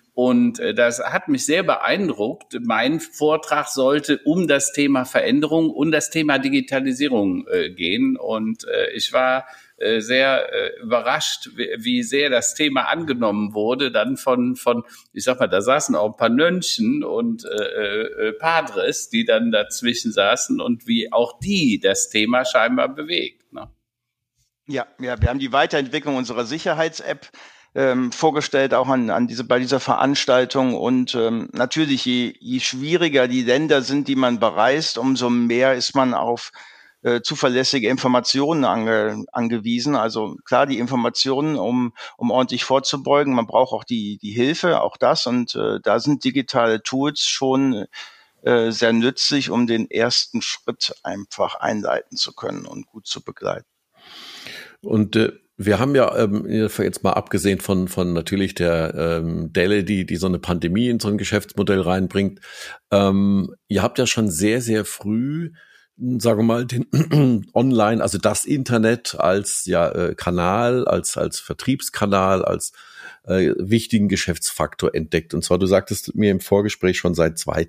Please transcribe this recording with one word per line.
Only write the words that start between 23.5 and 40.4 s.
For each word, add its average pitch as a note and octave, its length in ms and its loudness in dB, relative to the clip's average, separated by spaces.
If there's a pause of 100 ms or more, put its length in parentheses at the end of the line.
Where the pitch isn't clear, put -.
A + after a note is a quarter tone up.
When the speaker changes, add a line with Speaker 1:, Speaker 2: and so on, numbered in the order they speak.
Speaker 1:
ne? - 160 -16 (960)
Speaker 2:
Ja, C3+ 180 -6 (140)
ja, B2 220 -6
wir A#2 80 2
haben C3+ 100 -4
die C3 140 -6
Weiterentwicklung C#3+ 640 0
unserer A#2+ 260 -4
Sicherheits-App, D#3+ 840 -4 (460)
ähm, B2+ 360 0
vorgestellt, C#3 600 0
auch B2 140 2
an, B2+ 240 0
an A#2 160 0
diese, A2+ 160 -6
bei B2 160 2
dieser B2+ 200 0
Veranstaltung. C3 960 2
Und, B2 400 0
ähm, A2+ 380 0
natürlich, C3+ 500 0
je, B2 360 -2
je B2+ 200 -6
schwieriger C#3 680 2
die B2 160 0
Länder C#3+ 380 4
sind, C3+ 260 -2
die C#3 80 0
man B2 240 2
bereist, A2+ 580 2
umso B2 320 0
mehr A#2+ 460 2
ist - 200 -4
man C3 200 2
auf, A#2 360 -4 (500)
äh, A#2+ 200 0
zuverlässige C3 680 0
Informationen C3 800 2
ange-, A2 640 0
angewiesen. A#2 640 -2
Also A2 400 -2 (100)